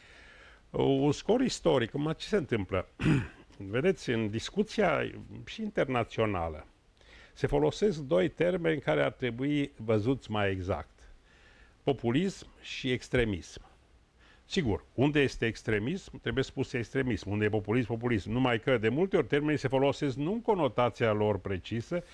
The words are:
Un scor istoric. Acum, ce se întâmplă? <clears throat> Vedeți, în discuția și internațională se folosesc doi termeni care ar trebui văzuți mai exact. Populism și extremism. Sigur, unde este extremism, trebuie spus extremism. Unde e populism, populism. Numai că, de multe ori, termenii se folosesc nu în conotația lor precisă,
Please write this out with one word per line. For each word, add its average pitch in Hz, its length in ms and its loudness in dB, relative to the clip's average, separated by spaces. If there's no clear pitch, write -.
Un 135 420 2
scor 208 280 0
istoric. 147 480 2
Acum, 151 280 -4
ce - 100 -14
se 214 100 0
întâmplă? 104 520 -2
<clears throat> - 320 -20
Vedeți, 131 520 -2
în 113 200 0
discuția 165 680 -2
și - 180 -12
internațională 110 1040 -2
se - 140 -2
folosesc 151 520 0
doi 165 300 2
termeni 165 520 0
care 156 220 0
ar 139 100 0
trebui 139 640 -2
văzuți 110 540 0
mai 104 200 2
exact. 95 480 -4
Populism 143 640 0
și - 300 -6
extremism. 113 760 -2
Sigur, 120 360 0
unde 147 260 4
este 123 260 2
extremism, 117 760 -2
trebuie 120 240 -2
spus - 280 -6
extremism. 120 580 -2
Unde 104 140 2
e 104 40 4
populism, 107 380 0
populism. 117 440 -2
Numai 120 300 2
că, 131 180 2
de 107 100 2
multe 165 280 2
ori, 147 100 4
termenii 147 320 2
se 135 100 -2
folosesc 135 480 2
nu 147 160 -2
în 226 100 -4
conotația 123 720 2
lor 107 260 2
precisă, 110 760 -4